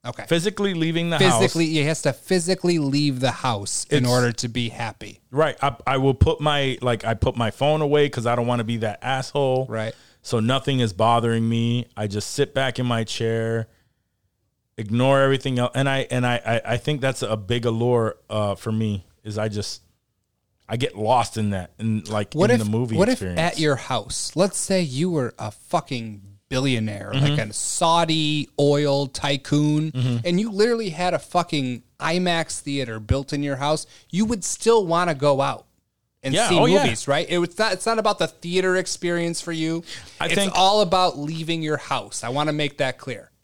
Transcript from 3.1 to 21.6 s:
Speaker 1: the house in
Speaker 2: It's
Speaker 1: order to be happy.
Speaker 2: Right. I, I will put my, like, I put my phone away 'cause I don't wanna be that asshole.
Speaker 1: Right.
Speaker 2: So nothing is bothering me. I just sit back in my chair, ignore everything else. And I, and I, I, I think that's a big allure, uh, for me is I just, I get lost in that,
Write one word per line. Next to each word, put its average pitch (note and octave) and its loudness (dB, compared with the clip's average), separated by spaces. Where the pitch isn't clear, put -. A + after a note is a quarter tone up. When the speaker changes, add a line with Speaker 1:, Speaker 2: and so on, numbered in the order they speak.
Speaker 1:
the C3 2
house A2 -4
in B2+ 4
Speaker 2:
It's B2 0
Speaker 1:
order B2 4
to A#2 -6
be A#2 -4
happy. G#2 -10
Speaker 2:
Right. C#3+ 2
I, C3+ 0
I C3+ 2
will C3+ 4
put - 2
my, C#3+ 0
like, A#2+ 0
I A2+ -2
put A2+ -2
my A#2 0
phone D3+ 0
away D3 4
'cause B2+ -6
I A#2 2
don't A#2+ 0
wanna A#2+ 0
be A#2 -4
that G#2+ -4
asshole. C3 0
Speaker 1:
Right. A2+ -6
Speaker 2:
So A#2 0
nothing C3 0
is A2+ 2
bothering A2+ 4
me. A#2 0
I G#2+ -2
just G#2 -6
sit C#3 -2
back C3 -2
in B2+ -2
my A#2 0
chair, A2+ -2
ignore B2 2
everything C3+ 2
else. B2 0
And C3+ 0
I, C3+ -2
and B2 0
I, A#2+ 0
I, A2+ -2
I - 0
think D3 -4
that's C3 -2
a A2 -2
big A2+ -2
allure, A#2 2
uh, G#2 -2
for A2+ -6
me G#2+ -2
is G#2+ -10
I A2 -2
just, G#2 -6
I A#2 -6
get B2 -4
lost A2 0
in G#2+ 0
that, F#2 -6